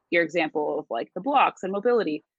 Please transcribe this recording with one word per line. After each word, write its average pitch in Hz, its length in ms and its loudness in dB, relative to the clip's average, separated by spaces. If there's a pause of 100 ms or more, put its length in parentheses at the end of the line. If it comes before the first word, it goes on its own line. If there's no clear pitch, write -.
(100)
your 170 120 4
example 156 580 -2
of, 147 100 -10
like, 117 240 -6
the 185 80 -10
blocks 254 400 2
and 190 100 -6
mobility, 202 500 0 (160)